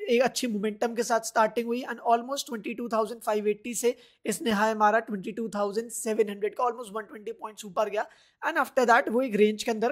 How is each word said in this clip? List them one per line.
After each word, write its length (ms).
एक 120
अच्छी 260
मोमेंटम 480
के 80
साथ 160
स्टार्टिंग 480
हुई 160
and 180
almost 360
ट्वेंटी 260
टू 160
थाउजेंड 320
फ़ाइव 260
एटी 260
से 220
इसने 260
हाई 220
मारा 260
ट्वेंटी 320
टू 240
थाउजेंड 340
सेवन 400
हंड्रेड 260
का, 80
almost 300
वन 100
ट्वेंटी 280
पॉइंट्स 340
ऊपर 240
गया 160
and 160
after 320
that 200
वो 120
एक 140
रेंज 280
के 80
अंदर 200